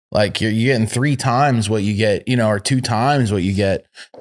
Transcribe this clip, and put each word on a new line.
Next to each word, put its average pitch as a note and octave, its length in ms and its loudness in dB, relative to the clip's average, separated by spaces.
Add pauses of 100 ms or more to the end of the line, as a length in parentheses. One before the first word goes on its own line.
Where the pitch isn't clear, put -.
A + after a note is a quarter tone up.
(100)
Like, G#2 320 0
you're, A2 80 0
you're A#2 240 2
getting A2+ 120 2
three C3 300 -2
times B2 540 0
what A2 120 0
you G#2 120 0
get, G2+ 340 0
you B2 80 0
know, A2+ 120 2
or G#2 120 0
two C3 220 -2
times A#2+ 500 0
what G2+ 100 0
you G2 120 0
get, F#2+ 320 -2 (340)